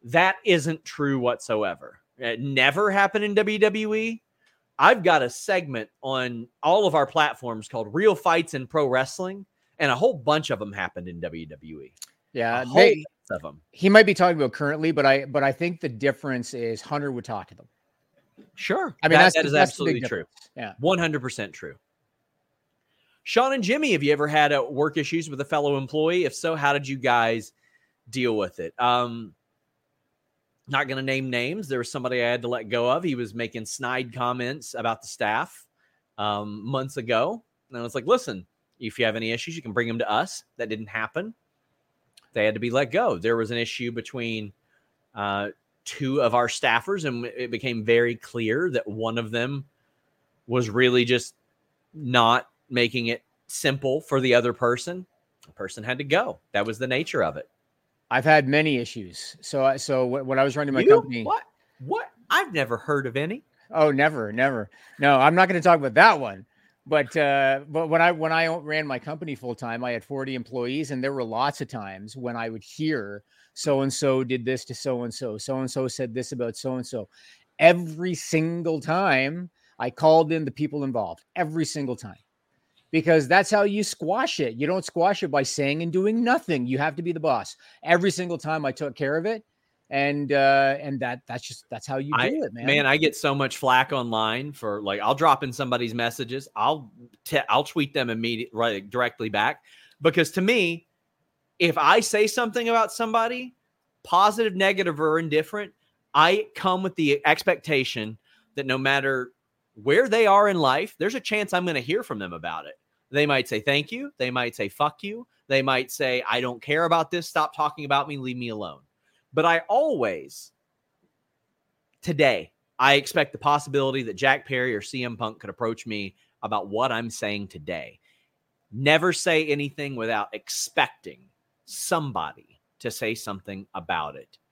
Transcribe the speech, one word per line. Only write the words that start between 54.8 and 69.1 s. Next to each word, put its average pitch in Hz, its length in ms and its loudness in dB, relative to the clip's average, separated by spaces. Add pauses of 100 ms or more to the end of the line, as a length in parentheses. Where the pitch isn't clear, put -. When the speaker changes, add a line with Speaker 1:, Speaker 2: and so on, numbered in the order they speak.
Speaker 1:
The 151 60 -20
person 104 300 -12
had 127 140 -6
to 147 60 -8
go. 165 340 -2 (140)
That 104 160 0
was 107 100 -6
the 127 80 -4
nature 127 380 -2
of 76 120 -2
it. - 140 -14 (640)
Speaker 2:
I've 127 120 2
had 151 240 6
many 147 300 2
issues. 110 640 -10
So 135 240 -2
I, 135 120 2
so 131 300 0
wh-, 135 160 -4
when 131 140 -2
I 135 60 4
was 139 120 0
running 143 200 -2
my 156 60 4
Speaker 1:
You? 285 80 6
Speaker 2:
company 269 340 4
Speaker 1:
What? - 220 -2 (340)
What? 156 320 -6 (180)
I've 320 240 0
never 120 240 -2
heard 139 300 -2
of 120 100 -6
any. 180 260 -6 (280)
Speaker 2:
Oh, 156 180 4
never, 139 420 2
never. 120 380 0 (300)
No, 139 180 6
I'm 143 160 8
not 185 140 6
gonna 180 140 0
talk 170 180 6
about 127 160 -4
that 185 240 8
one. 101 260 -8 (400)
But, 143 320 0
uh, 139 500 2
but 160 200 -2
when 165 160 4
I, 175 80 6
when 160 200 -2
I 165 140 2
o-, 165 140 -2
ran 151 260 -4
my 131 140 -6
company 151 340 -10